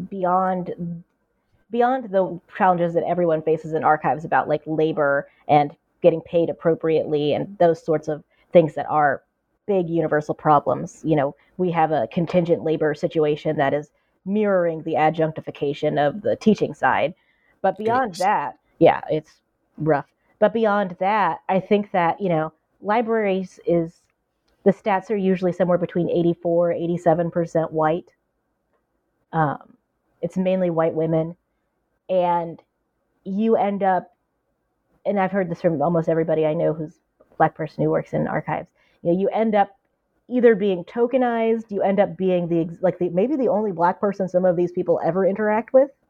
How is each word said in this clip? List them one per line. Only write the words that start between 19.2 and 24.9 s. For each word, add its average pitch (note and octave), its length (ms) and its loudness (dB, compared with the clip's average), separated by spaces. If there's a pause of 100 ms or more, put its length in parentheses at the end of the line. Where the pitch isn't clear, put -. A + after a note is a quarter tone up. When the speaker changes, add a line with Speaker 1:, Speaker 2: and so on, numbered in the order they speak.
Speaker 1:
rough. D3 280 0 (340)
But G#3 140 2
beyond G3+ 460 0
that, F#3+ 400 0 (100)
I F#3+ 100 0
think G3+ 320 -2
that, E3+ 300 0
you G3 80 0
know, D#3+ 240 -2 (280)
libraries G#3 840 -2
is, E3+ 360 -2 (640)
the G3 100 4
stats F#3+ 380 -4